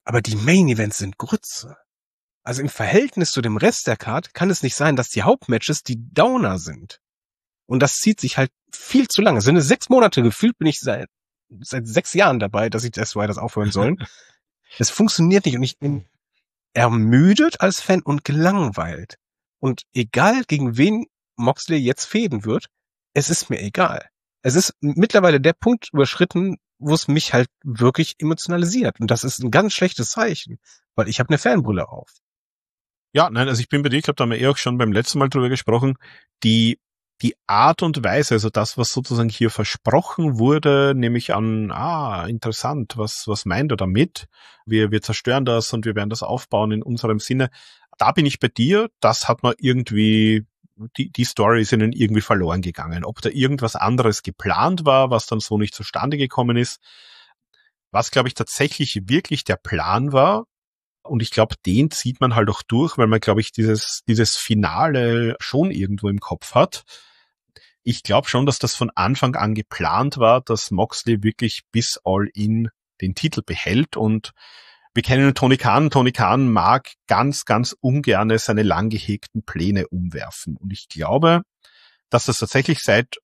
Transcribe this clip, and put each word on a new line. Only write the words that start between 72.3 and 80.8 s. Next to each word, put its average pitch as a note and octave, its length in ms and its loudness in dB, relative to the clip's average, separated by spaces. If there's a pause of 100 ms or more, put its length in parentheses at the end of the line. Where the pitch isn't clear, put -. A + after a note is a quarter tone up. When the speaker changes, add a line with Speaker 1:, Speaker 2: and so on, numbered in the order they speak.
Speaker 2:
In A2 360 -2 (320)
den F#2+ 160 -4
Titel - 280 -4
behält. G#2 520 -2
Und A2 340 -2 (640)
wir A#2+ 80 0
kennen C3+ 320 2
Tony C3 220 2
Khan. B2+ 340 2
Tony B2 220 2
Khan B2 360 2
mag A2 440 2 (160)
ganz, B2+ 380 0
ganz A#2+ 340 0
ungerne A2+ 580 2
seine A2 240 0
lang G2 260 0
gehegten G#2+ 540 -6
Pläne F#2+ 460 -2
umwerfen. F2 680 -8
Und F#2+ 160 -10
ich - 160 -14